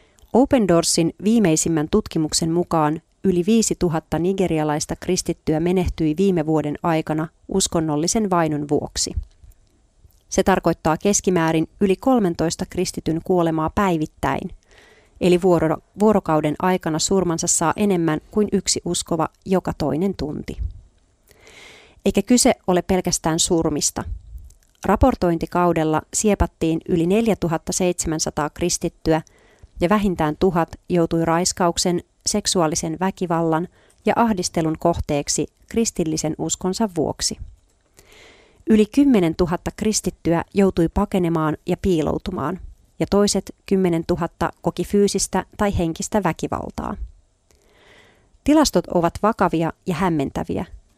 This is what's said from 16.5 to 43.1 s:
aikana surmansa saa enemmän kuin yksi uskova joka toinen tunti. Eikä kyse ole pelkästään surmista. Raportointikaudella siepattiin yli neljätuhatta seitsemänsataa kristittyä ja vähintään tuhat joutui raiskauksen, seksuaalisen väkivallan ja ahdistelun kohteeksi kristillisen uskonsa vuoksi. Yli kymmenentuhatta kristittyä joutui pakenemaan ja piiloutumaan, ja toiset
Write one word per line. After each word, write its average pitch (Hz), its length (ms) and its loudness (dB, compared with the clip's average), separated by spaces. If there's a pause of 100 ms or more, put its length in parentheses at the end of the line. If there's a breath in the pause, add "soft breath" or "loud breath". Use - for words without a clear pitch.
aikana 180 400 0
surmansa 170 480 0
saa 160 280 0
enemmän 175 460 0 (100)
kuin 208 200 0
yksi - 340 -2
uskova 170 440 -2 (160)
joka 180 320 -2
toinen 160 380 -2
tunti. - 420 -8 (1500 loud breath)
Eikä 202 160 2
kyse 247 320 4 (140)
ole 180 140 2
pelkästään 175 580 0
surmista. 156 640 0 (840)
Raportointikaudella 170 1160 0 (120)
siepattiin 170 680 0 (100)
yli 165 160 0
neljätuhatta 180 680 0
seitsemänsataa 160 760 -2
kristittyä 165 720 -2 (600 soft breath)
ja 170 80 0
vähintään 180 500 0
tuhat 175 300 2 (200)
joutui 165 360 2
raiskauksen, 170 800 0 (220)
seksuaalisen 160 760 -2
väkivallan 170 680 -2 (380 soft breath)
ja 208 100 2
ahdistelun 175 640 0
kohteeksi 151 680 -2 (220)
kristillisen 160 680 -2
uskonsa 185 600 -4
vuoksi. - 400 -2 (1300 soft breath)
Yli 214 160 6
kymmenentuhatta 180 880 2
kristittyä 185 680 -2 (100)
joutui 185 340 2
pakenemaan 165 800 -2
ja 139 160 -2
piiloutumaan, 160 800 -2 (400)
ja 160 100 0
toiset 202 460 0 (100)